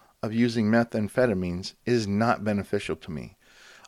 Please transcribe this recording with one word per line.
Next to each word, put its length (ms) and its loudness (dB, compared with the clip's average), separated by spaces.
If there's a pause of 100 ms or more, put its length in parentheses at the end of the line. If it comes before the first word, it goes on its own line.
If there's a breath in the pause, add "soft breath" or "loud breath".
(220 soft breath)
of 100 -4
using 380 2
methamphetamines 1040 0 (100)
is 220 0
not 380 0
beneficial 520 -2
to 140 -16
me. 260 -10 (520 soft breath)